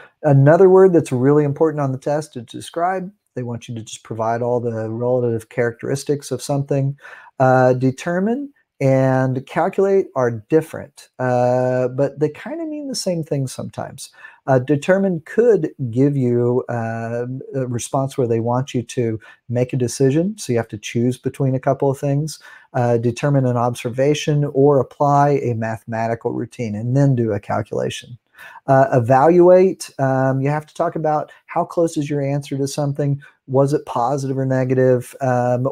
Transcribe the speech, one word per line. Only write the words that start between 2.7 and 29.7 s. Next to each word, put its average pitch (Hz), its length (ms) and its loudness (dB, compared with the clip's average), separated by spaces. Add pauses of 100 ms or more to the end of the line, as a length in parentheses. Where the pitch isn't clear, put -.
they 127 80 -6
want 120 260 -10
you 120 60 -10
to 113 60 -10
just - 220 -18
provide 113 380 -4
all 120 180 0
the 113 300 -6
relative 120 580 -2
characteristics 131 840 -4
of 123 100 -6
something. 139 560 -2 (420)
Uh, 127 340 4
determine 180 800 -2 (280)
and 131 680 0
calculate 190 680 0
are 123 140 0
different, 113 880 -4
uh, 127 680 0
but 139 320 -4
they 151 100 0
kinda 302 340 -10
mean 302 240 -8
the 254 60 -8
same 175 300 -4
thing 139 240 -4
sometimes. - 640 -12 (340)
Uh, 135 140 4
determine 170 640 0
could 202 460 2 (180)
give 139 260 2
you, 123 540 0
uh, 113 560 -6 (300)
a 131 120 -4
response 135 500 -4
where 127 100 0
they 113 120 0
want 120 360 -2
you 120 80 -2
to 113 360 -4 (300)
make 123 240 -2
a 139 40 0
decision, 139 600 0
so - 160 -6
you 117 60 2
have 110 80 -4
to 110 100 -12
choose 120 400 -2
between 131 380 -2
a 127 40 -2
couple 139 300 0
of 135 80 -2
things. 147 420 -4 (340)
Uh, 120 240 2
determine 127 500 0
an 123 100 0
observation 135 960 0
or 139 260 4
apply 143 640 2
a 120 140 -2
mathematical 113 760 -4
routine 120 440 -8
and 120 200 -2
then 139 200 4
do 113 180 0
a 101 60 -2
calculation. 120 760 -6 (520)
Uh, 135 260 4
evaluate, 170 960 4 (100)